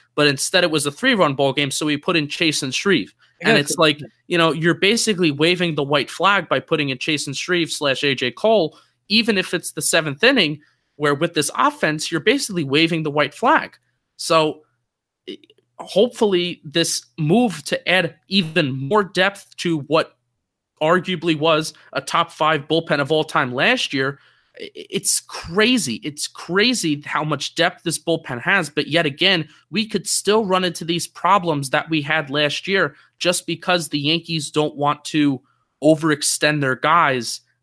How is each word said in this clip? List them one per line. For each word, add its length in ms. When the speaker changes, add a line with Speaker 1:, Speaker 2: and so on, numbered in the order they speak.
Speaker 1:
but 120
instead 380
it 60
was 160
a 60
three-run 420
ball 180
game, 180
so 160
we 100
put 200
in 120
Chase 340
and 120
Shreve." 380
And 160
Speaker 2:
Exactly. 20
Speaker 1:
it's 180
like, 220
you 100
know, 140
you're 220
basically 580
waving 420
the 80
white 280
flag 380
by 120
putting 300
in 80
Chase 280
and 100
Shreve 340
slash 340
A 100
J 160
Cole, 480
even 280
if 160
it's 200
the 100
seventh 420
inning, 360
where 180
with 200
this 220
offense, 540
you're 100
basically 440
waving 380
the 80
white 240
flag. 420
So 460
i-, 100
hopefully 840
this 400
move 460
to 240
add 260
even 420
more 320
depth 540
to 240
what 360
arguably 560
was 380
a 80
top 300
five 380
bullpen 320
of 120
all 120
time 280
last 400
year, 280
i-, 140
it's 460
crazy. 840
It's 240
crazy 760
how 200
much 320
depth 260
this 160
bullpen 440
has. 280
But 160
yet 200
again, 420
we 180
could 180
still 380
run 180
into 220
these 240
problems 640
that 200
we 120
had 280
last 380
year 260
just 280
because 420
the 120
Yankees 500
don't 260
want 300
to 340
overextend 800
their 160
guys 640